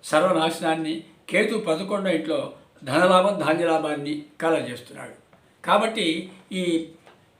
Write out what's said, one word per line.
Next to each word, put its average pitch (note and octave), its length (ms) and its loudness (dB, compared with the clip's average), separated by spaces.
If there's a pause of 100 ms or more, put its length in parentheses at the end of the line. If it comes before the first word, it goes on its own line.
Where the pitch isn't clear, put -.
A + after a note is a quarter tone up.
సర్వనాశనాన్ని, D#3+ 960 0 (260)
కేతు G#3+ 300 0
పదకొండో F#3+ 520 -2
ఇంట్లో D#3 420 -2 (320)
ధనలాభం, F#3 560 4
ధాన్యలాభాన్ని D#3 800 0 (180)
కలగజేస్తున్నాడు. C3 720 -4 (540)
కాబట్టి F3+ 680 0 (200)
ఈ F3 360 -2 (520)